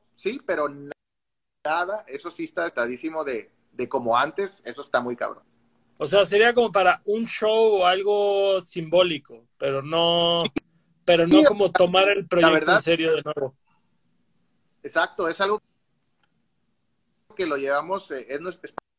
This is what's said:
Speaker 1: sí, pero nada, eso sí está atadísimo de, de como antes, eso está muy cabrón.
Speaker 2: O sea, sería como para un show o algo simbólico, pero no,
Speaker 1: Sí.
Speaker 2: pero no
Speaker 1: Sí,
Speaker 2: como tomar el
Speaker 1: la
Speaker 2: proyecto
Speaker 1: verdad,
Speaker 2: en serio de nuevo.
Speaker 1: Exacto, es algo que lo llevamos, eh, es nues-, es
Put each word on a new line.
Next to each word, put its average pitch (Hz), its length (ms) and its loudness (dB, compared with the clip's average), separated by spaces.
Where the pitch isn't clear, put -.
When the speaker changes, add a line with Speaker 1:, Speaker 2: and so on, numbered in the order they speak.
Speaker 1:
sí, 240 320 -8
pero 151 220 -4
nada, 180 440 -4
eso 139 220 -14
sí 165 140 -12
está 165 220 -6
atadísimo 151 580 -6
de, 123 260 -8
de 123 160 -8
como 120 300 -2
antes, 156 480 -4
eso 123 160 -12
está 131 180 -2
muy 120 160 -6
cabrón. - 280 -8
Speaker 2:
O 156 80 -4
sea, 190 180 4
sería 214 280 4
como 233 180 2
para 185 340 2
un 226 220 -2
show 214 540 2
o 180 40 4
algo 196 760 2
simbólico, 160 880 -2
pero 135 240 -4
no, 170 600 0
Speaker 1:
Sí. 165 100 -4
Speaker 2:
pero 170 220 4
no 294 120 8
Speaker 1:
Sí, 302 60 8
Speaker 2:
como 202 260 2
tomar 180 380 2
el 202 140 0
Speaker 1:
la - 40 -18
Speaker 2:
proyecto 165 260 4
Speaker 1:
verdad, 156 220 2
Speaker 2:
en 214 60 2
serio 160 340 0
de 147 80 -2
nuevo. 143 320 -8
Speaker 1:
Exacto, 165 460 -4
es 165 100 -6
algo 202 220 -2
que 185 80 -4
lo 151 100 -4
llevamos, 147 560 -4
eh, 127 160 -12
es 143 140 -10
nues-, 180 200 -12
es - 120 -18